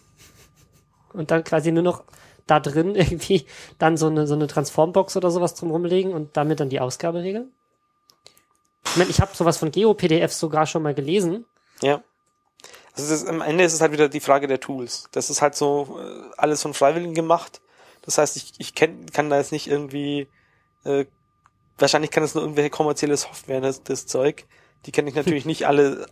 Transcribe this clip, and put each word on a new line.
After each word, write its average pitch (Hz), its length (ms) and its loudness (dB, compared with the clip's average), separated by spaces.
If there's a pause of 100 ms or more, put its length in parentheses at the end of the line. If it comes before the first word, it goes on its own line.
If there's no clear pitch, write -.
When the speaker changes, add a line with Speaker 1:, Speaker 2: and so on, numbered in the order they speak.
(1120)
Speaker 1:
Und 160 160 -6
dann 165 140 2
quasi 160 280 0
nur 165 120 4
noch 175 200 0 (440)
da 151 120 6
drin 160 360 0
<laughs> - 0 -
irgendwie 170 500 2 (320)
dann 160 180 4
so 160 120 2
eine, 151 180 2
so 147 80 0
eine 151 140 0
Transformbox 170 680 0
oder 180 120 2
sowas 170 240 0
drum 175 160 -6
rumlegen 180 440 0
und 151 220 -6
damit 151 240 0
dann 143 100 0
die 135 100 -2
Ausgabe 165 420 -4
regeln? 214 300 -6 (1300)
Ich - 120 -4
meine, 180 140 4
ich 151 100 2
hab - 140 0
sowas 165 220 2
von 160 120 -2
Geo-P 202 380 2
D 160 200 4
Fs - 120 -6
sogar 156 260 0
schon 160 160 -2
mal 147 140 -2
gelesen. 170 500 -2 (360)
Speaker 2:
Ja. 143 200 2 (920)
Also 147 180 -4
es 151 80 -2
ist, 185 80 -8
am 165 100 -4
Ende 156 240 2
ist 170 80 4
es 160 80 -2
halt 156 140 2
wieder 151 160 4
die 147 100 -6
Frage 143 280 2
der 131 120 0
Tools. - 540 -10
Das 131 160 -4
ist 139 120 -2
halt 147 140 2
so, 143 460 -2
äh, - 340 -16
alles 151 260 2
von 147 120 -6
Freiwilligen 165 400 0
gemacht. 165 480 -2 (400)
Das - 160 -6
heißt, 151 180 2
ich, - 220 -14
ich - 180 -12
kenn, - 300 0
kann 147 240 -2
da 143 80 2
jetzt 143 160 -2
nicht 151 140 -6
irgendwie, 143 600 -4 (560)
äh, 139 220 0 (720)
wahrscheinlich 151 340 2
kann 156 120 2
es 151 120 -2
nur 156 80 -2
irgendwelche 147 280 0
kommerzielle 147 440 0
Software, - 460 -4
das, 131 220 -4
das - 240 -6
Zeug. 135 400 -2 (380)
Die 143 60 -16
kann 147 160 0
ich 139 80 -6
natürlich 147 300 0
Speaker 1:
<laughs> - 0 -
Speaker 2:
nicht 156 200 -4
alle, 143 460 4